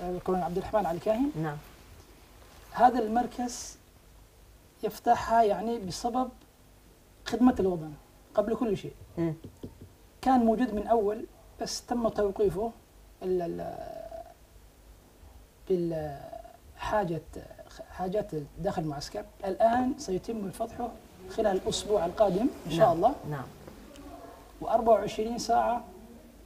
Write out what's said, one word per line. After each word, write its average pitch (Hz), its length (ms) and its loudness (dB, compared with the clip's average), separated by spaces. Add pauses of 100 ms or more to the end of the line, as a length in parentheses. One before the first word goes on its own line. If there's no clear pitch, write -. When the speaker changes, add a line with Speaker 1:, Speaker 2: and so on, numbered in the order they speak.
Speaker 1:
آه، 180 80 -6
الكولونيل 180 340 -2
عبد 175 140 -4
الرحمن 202 280 0
علي 170 120 -2
كاهن. 226 320 0 (120)
Speaker 2:
نعم. 151 140 -4 (1160)
Speaker 1:
هذا 247 260 6
المركز 240 800 -4 (1040)
يفتحها 226 600 2
يعني 214 360 2
بسبب 240 500 -4 (960)
خدمة 247 360 4
الوطن 165 320 0 (420)
قبل 220 220 2
كل 220 200 0
شيء. - 180 -12 (240)
Speaker 2:
مم. 165 160 0 (880)
Speaker 1:
كان 262 180 6
موجود 226 340 2
من 202 120 -4
أول، 220 380 2 (360)
بس - 260 -8
تم 240 220 0
توقيفه 208 640 0 (500)
ال-، 185 200 0
ال-، - 560 -8 (1700)
بالحاجة، 165 1500 -4 (680)
حاجات 190 400 -4 (280)
داخل 175 240 -2
المعسكر. 151 420 -8 (200)
الآن 233 540 2
سيتم 196 520 -4
فتحه 226 380 -6 (420)
خلال 196 260 2
الأسبوع 190 500 0
القادم 196 420 4 (180)
إن 160 40 -8
شاء 165 160 6
Speaker 2:
نعم. 170 100 4
Speaker 1:
الله. 220 180 4 (160)
Speaker 2:
نعم. 143 160 -8 (1120)
Speaker 1:
وأربعة 226 320 4
وعشرين 214 460 2
ساعة 233 460 2 (600)